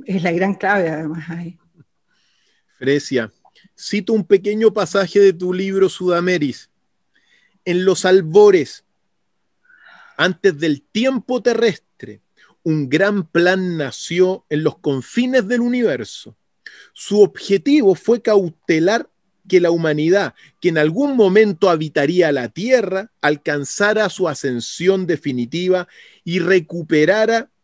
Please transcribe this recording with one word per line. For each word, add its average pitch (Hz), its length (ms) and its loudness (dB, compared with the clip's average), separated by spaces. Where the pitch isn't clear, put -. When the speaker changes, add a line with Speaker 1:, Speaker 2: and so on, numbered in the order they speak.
Speaker 1:
es 190 180 -4
la 175 100 0
gran 190 220 -2
clave 190 360 -2
además 160 400 -8
ahí. 175 260 -12
Speaker 2:
Fresia, 131 540 -2
cito 208 340 -6
un 214 120 0
pequeño 208 480 2
pasaje 196 460 -2
de 196 140 6
tu 180 220 -6
libro 190 340 0
Sudameris. 175 800 -4
"En 180 200 -2
los 185 200 0
albores, 185 800 4
antes 180 400 0
del 151 240 -2
tiempo 247 600 -4
terrestre, 226 800 -4
un 156 280 -2
gran 190 340 0
plan 180 540 0
nació 180 720 -4
en 156 120 -2
los 156 160 -2
confines 214 720 -2
del 240 140 -2
universo. 233 760 -4
Su 208 300 0
objetivo 196 720 2
fue 233 260 0
cautelar 190 880 0
que 185 120 4
la 170 120 2
humanidad, 165 640 0
que 175 80 -2
en 160 100 0
algún 233 380 0
momento 202 520 4
habitaría 160 640 0
la 135 180 -4
Tierra, 196 600 -2
alcanzara 156 880 -2
su 180 200 -4
ascensión 156 800 -2
definitiva 165 840 -2
y 175 160 -4
recuperara 175 1120 0